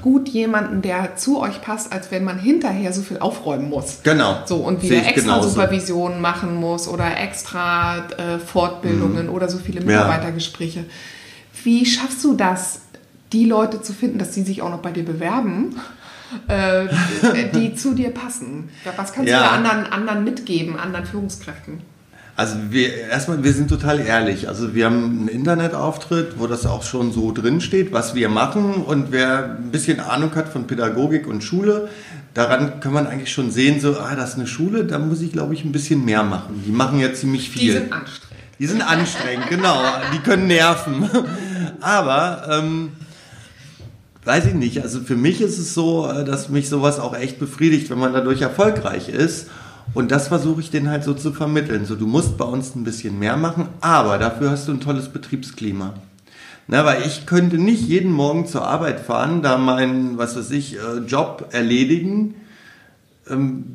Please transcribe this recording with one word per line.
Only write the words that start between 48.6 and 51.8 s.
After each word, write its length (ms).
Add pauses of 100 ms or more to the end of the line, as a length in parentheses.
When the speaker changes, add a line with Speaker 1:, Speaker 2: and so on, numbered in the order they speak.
Speaker 2:
ist. 380 (460)
Und 180
das 160
versuche 320
ich 100
denen 200
halt 160
so 80
zu 180
vermitteln. 540